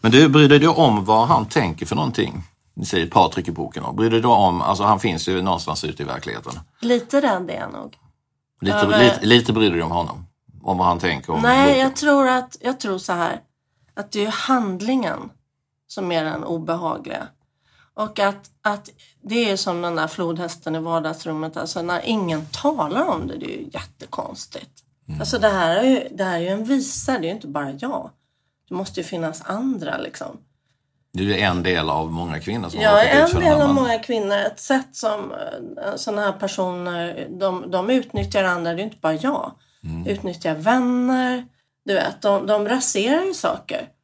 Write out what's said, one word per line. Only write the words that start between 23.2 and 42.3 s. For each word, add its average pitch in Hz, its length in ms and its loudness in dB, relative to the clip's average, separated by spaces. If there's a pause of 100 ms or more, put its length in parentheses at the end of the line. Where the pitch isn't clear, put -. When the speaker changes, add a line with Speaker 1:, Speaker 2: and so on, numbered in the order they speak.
Speaker 2:
det, - 100 -8
det - 80 -10
är - 120 -10
ju - 160 -12
jättekonstigt. - 1000 -12 (380)
Speaker 1:
Mm. - 100 -8
Speaker 2:
Alltså, 240 200 -2
det 214 100 4
här 175 280 2
är 226 60 2
ju, 262 280 4
det 190 120 -4
här 180 120 -2
är 165 40 -2
ju 175 80 -2
en 202 160 -2
visa, 269 480 -2
det 262 60 0
är 165 120 -4
ju 196 60 -6
inte 208 120 -14
bara 139 240 -6
jag. 240 380 -8 (600)
Det 180 60 -8
måste 190 240 -6
ju 170 40 -6
finnas 160 420 -6
andra, 220 520 -4
liksom. - 400 -12 (760)
Speaker 1:
Du 101 200 -2
är 92 40 0
en 90 260 0
del 82 260 0
av 80 220 -2
många 82 280 -6
kvinnor 214 300 -6
som - 100 -8
har 214 60 0
Speaker 2:
Jag 208 120 8
Speaker 1:
råkat 233 180 6
Speaker 2:
är 302 100 8
Speaker 1:
ut 349 60 2
för 359 60 0
Speaker 2:
en 349 60 0
Speaker 1:
den 320 80 6
här 302 80 6
Speaker 2:
del - 100 6
av 277 60 4
Speaker 1:
man- 262 80 2
Speaker 2:
många 226 160 0
kvinnor. 208 380 -2
Ett 208 220 -4
sätt 262 360 -2
som, 214 360 -4
eh, - 640 -10
såna 208 260 -4
här 202 100 0
personer, 180 960 -6 (120)
de, 185 320 -4
de 185 180 -2
utnyttjar 208 540 0
andra, 175 280 -2
det 170 40 -4
är - 20 -6
ju 196 60 -6
inte 220 180 -10
bara 160 120 0
jag. 254 380 -4 (320)
Speaker 1:
Mm. 85 240 -8
Speaker 2:
Utnyttjar 180 480 -4
vänner, 247 880 0 (400)
du 202 80 -2
vet, - 280 -2
de, 202 260 2